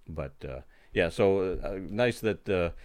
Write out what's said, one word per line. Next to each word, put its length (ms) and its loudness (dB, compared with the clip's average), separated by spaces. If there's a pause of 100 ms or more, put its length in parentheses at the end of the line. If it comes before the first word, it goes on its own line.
But, 240 -8 (160)
uh, 120 -10 (340)
yeah, 160 4
so, 520 2
uh, 160 -6 (100)
nice 320 0
that, 280 -2
uh, 220 2 (140)